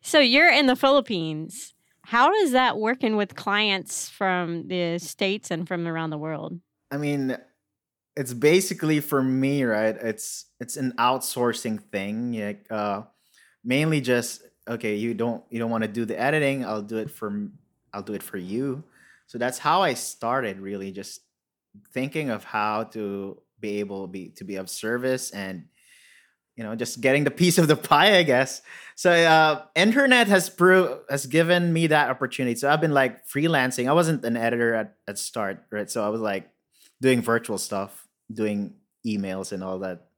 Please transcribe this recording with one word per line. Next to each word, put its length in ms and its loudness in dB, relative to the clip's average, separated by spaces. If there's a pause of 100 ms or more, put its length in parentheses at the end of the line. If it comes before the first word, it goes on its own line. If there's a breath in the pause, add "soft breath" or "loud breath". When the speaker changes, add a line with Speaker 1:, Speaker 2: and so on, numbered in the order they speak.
Speaker 1:
So 180 4
you're 300 6
in 160 4
the 100 4
Philippines. 960 0 (280)
How 280 4
does 220 2
that 260 2
work 240 -2
in 140 0
with 180 -2
clients 760 -2
from 600 -2
the 300 -2
States 520 -6
and 160 -6
from 220 -6
around 220 -6
the 80 -8
world? 420 -10 (300)
Speaker 2:
I 80 -6
mean, 380 -4 (800)
it's 180 -6
basically 680 2
for 220 0
me, 420 0
right? 320 0
It's, 500 -8 (140)
it's 160 -10
an 220 -4
outsourcing 920 0
thing. 440 -4
Like, 360 -6
uh, 320 -2 (600 soft breath)
mainly 360 0
just, 420 -2 (260)
"Okay, 280 -4
you 180 -4
don't, 360 -4
you 80 -8
don't 120 -4
wanna 180 -2
do 160 -4
the 160 -6
editing. 440 0
I'll 180 -6
do 160 -8
it 120 -6
for 180 -10
m-, 300 -8 (340)
I'll 100 -10
do 120 -10
it 80 -8
for 160 -12
you." 460 -6 (420 soft breath)
So 120 -14
that's 200 -4
how 240 2
I 120 2
started, 680 -4
really, 320 -8
just 280 -14 (720)
thinking 380 -4
of 140 -6
how 480 -2
to 460 -8 (200)
be 220 -6
able 260 -8
be, 220 -14
to 160 -18
be 120 -10
of 120 -8
service 600 -4
and, 340 -10 (920 soft breath)
you 80 -14
know, 120 -8
just 260 -8
getting 240 4
the 60 2
piece 260 2
of 100 6
the 100 4
pie, 420 4
I 60 6
guess. 360 2 (340 loud breath)
So, 160 2
uh, 520 6 (120)
internet 520 4
has 240 4
pro-, 580 4
has 160 -4
given 480 2
me 140 2
that 240 4
opportunity. 460 -2
So 140 -2
I've 120 4
been, 100 2
like, 340 2
freelancing. 600 0
I 60 4
wasn't 320 2
an 100 -2
editor 380 0
at, 220 -4 (120)
at 100 -10
start, 520 -6
right? 200 -6
So 140 -4
I 60 0
was, 100 -4
like, 300 -4 (500 soft breath)
doing 220 4
virtual 340 0
stuff, 500 -8 (240)
doing 440 -4 (320)
emails 440 -6
and 140 -8
all 140 -6
that 400 -10